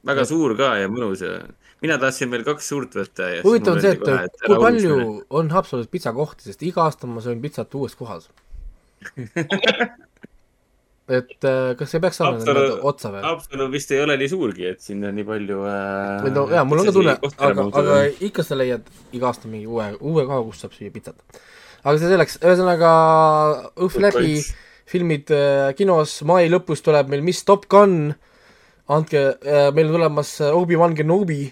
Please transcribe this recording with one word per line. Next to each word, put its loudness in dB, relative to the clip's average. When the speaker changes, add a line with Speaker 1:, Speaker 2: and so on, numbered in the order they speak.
Speaker 1:
Väga 0
Speaker 2:
Jah. -4
Speaker 1:
suur 0
ka 2
ja 0
mõnus -4
ja -8
mina -2
tahtsin -2
veel -4
kaks -6
suurt -8
võtta -6
ja -4
siis -8
Speaker 2:
Huvitav 4
Speaker 1:
mul 0
Speaker 2:
on 0
see, 4
Speaker 1:
öeldi -2
Speaker 2:
et -2
Speaker 1:
kohe, 0
et -10
Speaker 2:
kui 2
Speaker 1:
ära 2
Speaker 2:
palju 4
Speaker 1:
unistada. -4
Speaker 2:
on -2
Haapsalus -4
pitsakohti, -8
sest -14
iga -2
aasta -8
ma -10
söön -8
pitsat -12
uues -8
kohas. -16
Speaker 1:
<laughs> -18
Speaker 2:
Et, -2
äh, 0
kas -10
ei -2
peaks -2
saama 0
Speaker 1:
Haapsalu 0
Speaker 2:
need -2
otsa -4
või? -10
Speaker 1:
Haapsalu -6
vist -8
ei 2
ole 0
nii -2
suurgi, -4
et -12
sinna -8
nii -6
palju, -6
äh, -4
Speaker 2:
Või -2
no 0
jaa, 2
mul 0
on 2
ka 0
Speaker 1:
teisi 4
Speaker 2:
tunne, 4
Speaker 1:
kohti -6
ära 4
Speaker 2:
aga, -2
Speaker 1:
muuta 0
Speaker 2:
aga 4
Speaker 1:
veel. 2
Speaker 2:
ikka -4
sa -4
leiad -4
iga -2
aasta -8
mingi -10
uue, -6
uue 0
koha, -4
kus -12
saab -18
süüa -14
pitsat. -16
Aga 2
see 2
selleks, 0
ühesõnaga, 4
õhv -4
Speaker 1:
Good 2
Speaker 2:
läbi, 4
Speaker 1:
points. -6
Speaker 2:
filmid, -2
äh, 2
kinos, 2
mai 4
lõpus 0
tuleb 4
meil -2
Miss -2
Top 4
Gun, 4
andke, 2
äh, 2
meil 2
on 0
tulemas, 0
äh, 0
Obi-Wan 2
Kenobi 0